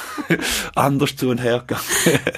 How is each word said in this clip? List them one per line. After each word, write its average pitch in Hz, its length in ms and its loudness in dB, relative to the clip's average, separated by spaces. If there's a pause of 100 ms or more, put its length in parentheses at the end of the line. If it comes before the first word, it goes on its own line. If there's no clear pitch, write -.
(280)
<laughs> - 460 -2
anders 139 420 2
zu 131 140 0
und 120 120 0
her 120 180 2
gegangen. - 600 0 (180)